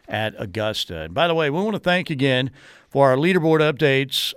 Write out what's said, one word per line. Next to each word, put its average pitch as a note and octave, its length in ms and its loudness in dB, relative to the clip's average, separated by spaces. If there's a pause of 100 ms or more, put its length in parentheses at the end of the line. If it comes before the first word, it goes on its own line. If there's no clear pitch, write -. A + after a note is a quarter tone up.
at A2 300 -4
Augusta. G#2 640 -6
And E2 120 -12
by D3+ 120 0
the E3+ 80 0
way, D#3+ 160 0
we E3 120 -4
wanna G#3 160 -4
thank F3+ 320 -2
again C3+ 400 0 (400)
for C3+ 200 4
our B2+ 60 4
leaderboard D#3+ 440 2
updates, C#3 760 0